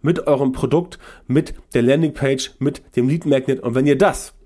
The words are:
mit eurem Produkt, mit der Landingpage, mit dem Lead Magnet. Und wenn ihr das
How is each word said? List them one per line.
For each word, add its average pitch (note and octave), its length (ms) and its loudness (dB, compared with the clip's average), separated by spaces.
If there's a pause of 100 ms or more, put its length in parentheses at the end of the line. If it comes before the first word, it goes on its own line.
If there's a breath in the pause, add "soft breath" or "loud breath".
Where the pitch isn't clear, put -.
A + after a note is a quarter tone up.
mit D#3 260 0
eurem C3+ 240 2
Produkt, C#3+ 480 -2 (260 loud breath)
mit D3+ 280 0 (200)
der B2 80 2
Landingpage, C3+ 760 0
mit C#3 220 -4 (120)
dem B2 140 2
Lead E3 180 -2
Magnet. C3+ 320 0
Und A#2 160 -6
wenn C3 120 2
ihr C#3+ 120 4
das - 360 0 (120)